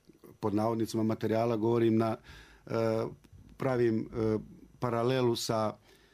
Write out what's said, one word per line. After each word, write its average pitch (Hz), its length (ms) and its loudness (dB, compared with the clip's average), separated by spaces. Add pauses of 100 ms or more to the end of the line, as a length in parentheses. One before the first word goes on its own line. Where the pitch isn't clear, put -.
(400)
Pod 101 160 0
navodnicima 113 480 0
materijala 110 540 0
govorim 113 400 4
na, 113 200 0 (500)
e, - 40 -10 (840)
pravim, 120 420 2
e, 110 380 -2 (420)
paralelu 120 560 0
sa 110 400 -2 (380)